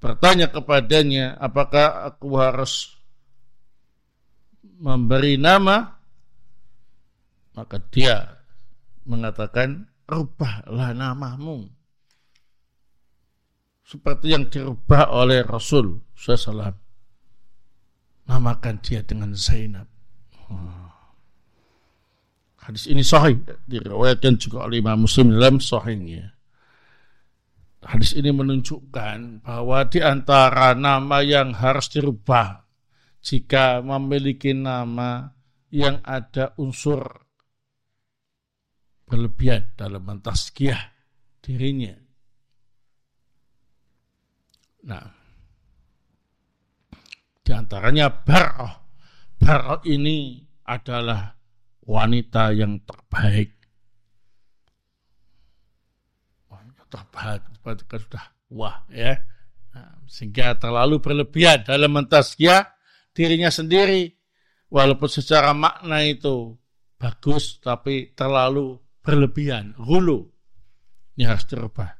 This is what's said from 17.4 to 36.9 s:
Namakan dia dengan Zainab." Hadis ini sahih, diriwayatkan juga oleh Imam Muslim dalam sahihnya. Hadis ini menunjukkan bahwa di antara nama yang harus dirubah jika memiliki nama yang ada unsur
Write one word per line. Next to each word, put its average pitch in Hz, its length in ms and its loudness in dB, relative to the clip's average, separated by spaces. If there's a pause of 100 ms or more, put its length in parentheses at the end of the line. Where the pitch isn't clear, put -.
Namakan 120 560 4
dia 104 240 -6
dengan 101 320 -6
Zainab." 98 480 2 (2750)
Hadis 110 160 -14
ini 139 160 6
sahih, 147 400 6 (240)
diriwayatkan 123 720 2
juga 113 320 -8
oleh 117 80 -4
Imam 110 320 2
Muslim 120 240 6
dalam 131 240 6
sahihnya. 101 800 -6 (1400)
Hadis - 320 2
ini 143 240 2
menunjukkan 123 1120 -6
bahwa 120 400 0
di 170 160 2
antara 131 720 4
nama 139 480 0
yang 139 320 0
harus 131 320 -2
dirubah 120 800 -2 (560)
jika 135 560 0
memiliki 135 720 -4
nama 123 800 -8 (400)
yang 139 320 -2
ada 131 560 -8
unsur 135 640 -8 (1800)